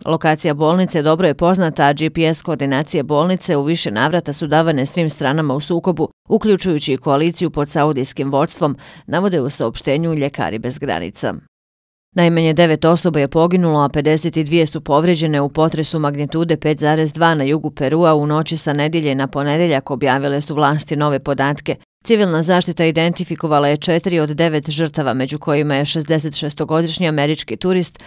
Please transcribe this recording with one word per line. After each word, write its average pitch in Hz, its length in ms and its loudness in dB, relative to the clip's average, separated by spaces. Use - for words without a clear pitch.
Lokacija 156 500 0
bolnice 160 480 2
dobro 160 240 2
je - 80 2
poznata, 175 520 2
a 147 60 4
G 151 180 -2
P 160 240 2
S - 80 -10
koordinacije 139 600 -2
bolnice 160 540 0
u 143 60 2
više 156 280 -2
navrata 147 420 0
su 156 140 -6
davane 151 400 2
svim 160 240 -2
stranama 147 440 -2
u 147 60 -2
sukobu, 170 480 -2
uključujući 185 640 0
i 131 40 0
koaliciju 156 540 0
pod 147 180 -4
saudijskim 143 640 -2
vodstvom, 143 460 0
navode 175 340 0
u 127 100 -2
saopštenju 147 640 -2
Ljekari 135 440 -4
bez 120 200 -8
granica. 95 560 -6
Najmanje 165 360 4
devet 160 320 2
osoba 165 360 2
je 139 80 0
poginulo, 165 520 2
a 143 80 2
pedeset 156 460 0
dvije 160 320 2
su 151 140 -6
povrijeđene 156 600 2
u 139 80 0
potresu 156 500 0
magnitude 147 580 -2
pet 151 220 0
zarez 151 340 2
dva 165 220 2
na 143 100 0
jugu 147 260 0
Perua 156 440 4
u 147 120 2
noći 151 300 -2
sa 151 160 -4
nedjelje 151 420 0
na 135 120 -2
ponedjeljak, 147 640 0
objavile 139 500 0
su 143 140 -6
vlasti 147 420 0
nove 147 220 0
podatke. 143 580 -2
Civilna 190 380 2
zaštita 175 420 0
identifikovala 160 840 0
je 147 80 2
četiri 170 440 0
od 151 80 0
devet 156 420 0
žrtava, 151 440 -2
među 135 240 -4
kojima 147 360 0
je 139 100 0
šezdeset 156 500 -2
šestogodišnji 160 760 -2
američki 147 480 -2
turist 185 500 -2